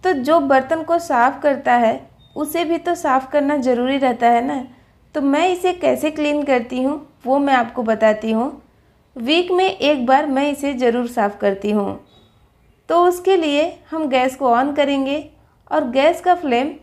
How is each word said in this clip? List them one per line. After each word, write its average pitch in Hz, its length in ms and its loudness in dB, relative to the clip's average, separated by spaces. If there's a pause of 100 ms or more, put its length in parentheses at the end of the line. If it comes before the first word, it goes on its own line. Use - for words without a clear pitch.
तो 370 100 2
जो 294 280 2
बर्तन 277 420 0
को 330 160 0
साफ़ 269 420 0
करता 269 340 0
है, 233 320 0 (280)
उसे 302 300 -4
भी 330 120 0
तो 339 180 -2
साफ़ 262 360 -2
करना 294 280 0
ज़रूरी 254 380 0
रहता 240 320 0
है 240 160 2
ना। 277 200 -6 (500)
तो 302 60 -2
मैं 285 280 2
इसे 359 240 0
कैसे 294 380 -2
क्लीन 294 320 -2
करती 254 400 -2
हूँ 294 180 -4 (240)
वो 262 140 2
मैं 277 140 2
आपको 240 300 -2
बताती 220 480 2
हूँ। 233 200 -2 (640)
वीक 320 360 0
में 359 160 2
एक 277 380 0
बार 269 220 4
मैं 277 240 0
इसे 277 240 -4
ज़रूर 240 320 0
साफ़ 202 300 -4
करती 202 340 -2
हूँ। 196 280 -2 (920)
तो 339 140 4
उसके 359 340 2
लिए 302 260 0 (280)
हम 320 180 -4
गैस 254 260 0
को 262 160 0
on 277 240 2
करेंगे 277 420 0 (540)
और 285 200 0
गैस 294 300 2
का 359 140 2
फ्लेम 285 480 -2